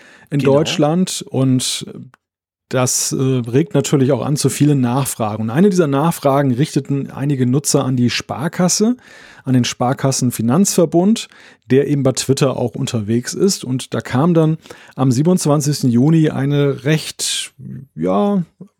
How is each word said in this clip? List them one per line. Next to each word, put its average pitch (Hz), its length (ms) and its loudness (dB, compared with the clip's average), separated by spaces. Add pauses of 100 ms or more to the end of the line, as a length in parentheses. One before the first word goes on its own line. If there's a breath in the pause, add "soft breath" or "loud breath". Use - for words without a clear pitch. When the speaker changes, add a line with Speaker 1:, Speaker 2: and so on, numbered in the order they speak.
(300 loud breath)
Speaker 1:
in 143 100 -2
Speaker 2:
Genau. 135 160 4
Speaker 1:
Deutschland 160 720 0
und 127 580 -2 (840)
das, 127 420 -2
äh, - 40 -2
regt 131 580 0
natürlich 135 360 2
auch 123 140 0
an 147 120 -2
zu 139 120 0
vielen 143 320 2
Nachfragen. 120 640 -2
Und 110 60 -4
eine 170 180 4
dieser 180 180 2
Nachfragen 139 640 0
richteten 139 580 -2
einige 131 360 -2
Nutzer 135 380 0
an 131 120 -2
die 123 140 2
Sparkasse, 180 840 -2 (480 loud breath)
an 127 80 -2
den 127 120 4
Sparkassenfinanzverbund, 139 1600 0 (420 loud breath)
der 139 180 4
eben 143 140 0
bei 131 100 2
Twitter 131 440 0
auch 120 180 -4
unterwegs 120 600 -4
ist. - 300 0
Und 127 280 -6
da 117 80 -4
kam 151 340 0
dann 160 220 2 (400 loud breath)
am 135 160 2
siebenundzwanzigsten 147 800 0
Juni 151 400 4
eine 139 540 -2
recht, - 680 -4 (420)
ja, 202 480 0 (380)